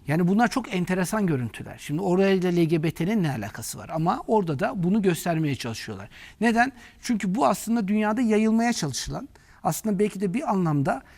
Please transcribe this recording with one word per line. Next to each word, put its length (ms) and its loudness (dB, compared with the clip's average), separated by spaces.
Yani 200 2
bunlar 200 4
çok 260 -4
enteresan 520 0
görüntüler. 520 -4
Şimdi 240 -6
orayla 480 4
L 140 4
G 180 2
B 80 0
T'nin 320 0
ne 80 0
alakası 480 -8
var? 140 -14
Ama 340 0
orada 320 2
da 240 -2
bunu 200 2
göstermeye 520 0
çalışıyorlar. 540 -8
Neden? 320 2
Çünkü 340 -2
bu 120 2
aslında 420 0
dünyada 320 0
yayılmaya 520 2
çalışılan, 560 -6
aslında 360 -2
belki 220 0
de 140 -2
bir 160 -2
anlamda 520 0